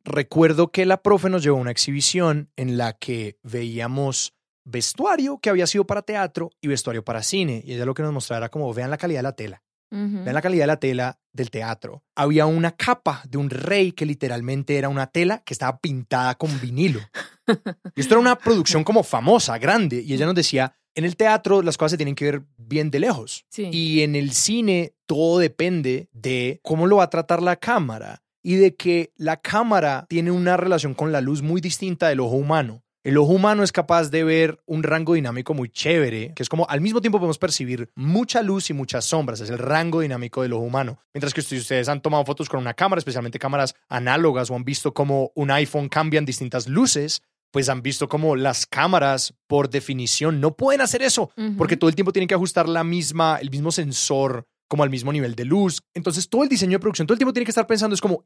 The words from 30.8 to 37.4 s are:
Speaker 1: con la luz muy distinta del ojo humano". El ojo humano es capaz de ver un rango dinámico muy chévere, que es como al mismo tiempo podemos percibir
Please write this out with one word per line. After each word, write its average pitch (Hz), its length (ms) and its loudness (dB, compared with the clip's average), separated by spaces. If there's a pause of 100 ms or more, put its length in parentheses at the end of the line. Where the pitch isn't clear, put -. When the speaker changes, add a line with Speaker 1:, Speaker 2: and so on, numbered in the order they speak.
Speaker 1:
con 156 180 -2
la 143 80 0
luz 139 220 -2
muy 165 180 0
distinta 175 480 -2
del 135 120 2
ojo 123 160 0
humano". 139 480 -2 (180)
El 135 140 2
ojo 151 160 6
humano 208 300 4
es 185 100 0
capaz 165 380 2
de 160 140 2
ver 160 420 2
un 160 160 -4
rango 160 320 2
dinámico 127 400 -2
muy 127 160 -4
chévere, 143 680 0
que - 60 -8
es - 80 -6
como 160 180 0
al 143 140 -2
mismo 220 180 0
tiempo 214 180 2
podemos 170 200 0
percibir 123 560 -4